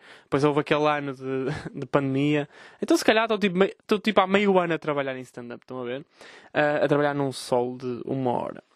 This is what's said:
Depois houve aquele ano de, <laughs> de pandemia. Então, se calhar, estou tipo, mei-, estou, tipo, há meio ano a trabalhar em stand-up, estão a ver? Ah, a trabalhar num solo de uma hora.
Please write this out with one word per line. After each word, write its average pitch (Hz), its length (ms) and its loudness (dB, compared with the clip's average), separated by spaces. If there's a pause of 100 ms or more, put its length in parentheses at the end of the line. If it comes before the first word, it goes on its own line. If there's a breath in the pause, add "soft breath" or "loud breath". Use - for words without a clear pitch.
(240 loud breath)
Depois 139 200 0
houve 147 160 4
aquele 151 260 0
ano 143 280 -2
de, 131 320 -6 (140)
<laughs> - 140 -14
de 135 120 -10
pandemia. 143 640 0 (340 loud breath)
Então, 320 140 4
se - 80 -6
calhar, 220 200 4
estou 220 140 -2
tipo, 190 180 0
mei-, 190 240 2
estou, 214 180 -2
tipo, 202 220 2
há 190 60 4
meio 196 320 4
ano 170 160 2
a 151 40 -2
trabalhar 139 380 -4
em 127 60 -12
stand-up, 120 420 -14
estão 127 160 -10
a 123 40 -8
ver? 127 200 -8 (480 loud breath)
Ah, 147 320 2
a 143 40 2
trabalhar 143 260 2
num 139 180 -2
solo 127 460 -2
de 127 260 -8
uma 131 280 -2
hora. - 300 -6 (140)